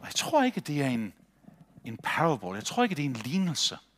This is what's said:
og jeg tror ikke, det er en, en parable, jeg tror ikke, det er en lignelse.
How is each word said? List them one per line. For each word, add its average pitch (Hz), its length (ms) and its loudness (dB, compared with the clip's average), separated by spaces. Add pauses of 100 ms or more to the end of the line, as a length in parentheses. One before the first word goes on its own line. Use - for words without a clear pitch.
og - 60 -14
jeg - 80 -10
tror - 280 4
ikke, 254 180 2
det 147 220 -2
er 139 40 2
en, 113 280 -2 (720)
en 117 120 -8
parable, 131 580 0
jeg 104 100 -6
tror - 180 0
ikke, 202 120 2
det 147 80 -2
er 143 60 2
en 135 40 -2
lignelse. 143 640 0 (200)